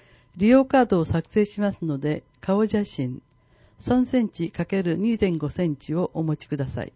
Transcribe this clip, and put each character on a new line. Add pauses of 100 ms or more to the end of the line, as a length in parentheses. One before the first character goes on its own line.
(360)
利
用
カ
ー
ド
を
作
成
し
ま
す
の
で、 (180)
顔
写
真、 (560)
三
セ
ン
チ
か
け
る
二
点
五
セ
ン
チ
を
お
持
ち
く
だ
さ
い。